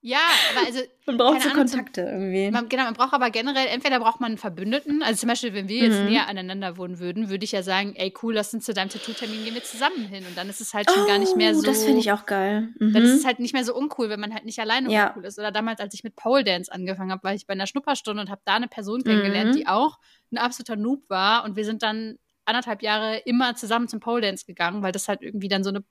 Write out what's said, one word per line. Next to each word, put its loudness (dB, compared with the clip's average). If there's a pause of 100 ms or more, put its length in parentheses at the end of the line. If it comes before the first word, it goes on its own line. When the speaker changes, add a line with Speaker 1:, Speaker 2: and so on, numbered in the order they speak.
Speaker 1:
Ja, 0 (320)
aber 2
also, -4 (260)
Speaker 2:
Man 0
braucht 6
Speaker 1:
keine 4
Speaker 2:
so 4
Speaker 1:
Ahnung, 4 (100)
Speaker 2:
Kontakte -4
irgendwie. 0
Speaker 1:
man, 0
genau, 2
man -2
braucht 2
aber 2
generell, 0
entweder 0
braucht 2
man -2
einen -6
Verbündeten, -2
also 0
zum 0
Beispiel, -2
wenn -6
wir -4
jetzt 4
Speaker 2:
Mhm. 2
Speaker 1:
näher 2
aneinander -6
wohnen -8
würden, -4
würde -4
ich -6
ja -2
sagen, 0
ey, -4 (100)
cool, -2
lass -2
uns -6
zu -4
deinem -2
Tattoo-Termin -8
gehen, -8
wir -8
zusammen -2
hin. -12
Und -12
dann -8
ist -10
es -10
halt 2
schon 6
gar 4
nicht 2
mehr 4
Speaker 2:
Oh, 2
Speaker 1:
so 4
Speaker 2:
das 2
find 6
ich 2
auch -2
geil. 0 (240)
Speaker 1:
dann 6
ist 8
Speaker 2:
Mhm. 6
Speaker 1:
es -2
halt 0
nicht -4
mehr 0
so -2
uncool, -2
wenn -4
man -6
halt -10
nicht -10
alleine 0
Speaker 2:
Ja. 4
Speaker 1:
uncool -8
ist. -12
Oder -4
damals, -4
als -8
ich -16
mit -10
Pole 2
Dance 0
angefangen -6
hab, -6
war 0
ich -10
bei -6
einer -4
Schnupperstunde -4
und -8
hab -12
da 2
eine -2
Person -6
kennengelernt, 4
Speaker 2:
Mhm. 2
Speaker 1:
die -2
auch 2 (320)
ein -6
absoluter -4
Noob -2
war. 2
Und -6
wir -2
sind -4
dann -4 (260)
anderthalb -2
Jahre 0
immer 2
zusammen -2
zum -8
Pole -2
Dance -2
gegangen, -4
weil -2
das -6
halt -4
irgendwie -8
dann 0
so -2
eine -6